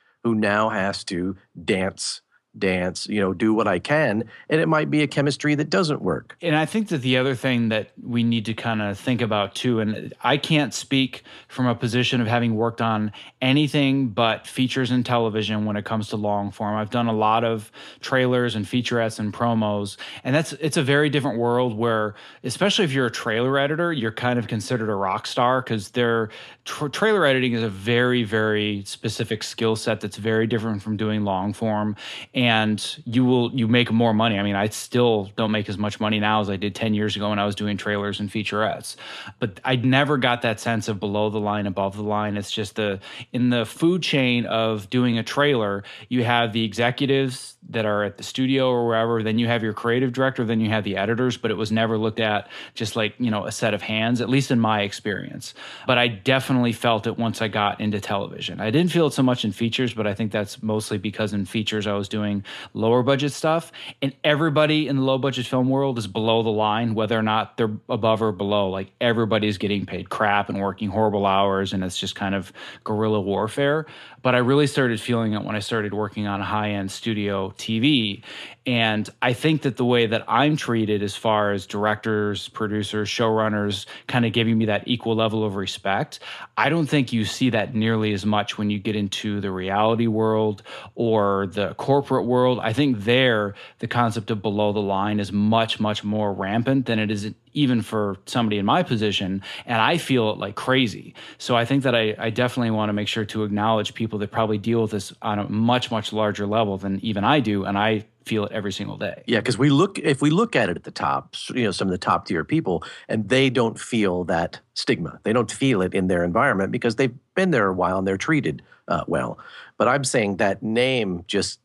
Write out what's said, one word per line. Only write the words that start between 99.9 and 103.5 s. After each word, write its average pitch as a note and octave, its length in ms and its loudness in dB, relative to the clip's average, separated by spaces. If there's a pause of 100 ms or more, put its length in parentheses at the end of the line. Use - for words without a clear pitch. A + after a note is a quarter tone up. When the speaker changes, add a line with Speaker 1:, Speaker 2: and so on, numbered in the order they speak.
Speaker 2:
feel A#2+ 340 2
it F#2+ 60 -4
like G2+ 200 -6
crazy. B2+ 580 0 (240)
So - 180 0
I A#2 80 4
think C3+ 200 2
that B2+ 100 2
I, A2 240 2
I A#2 100 -4
definitely A#2 440 0
wanna G#2+ 200 0
make G#2 160 -2
sure A2+ 160 -4
to G#2+ 200 -4
acknowledge G#2 500 0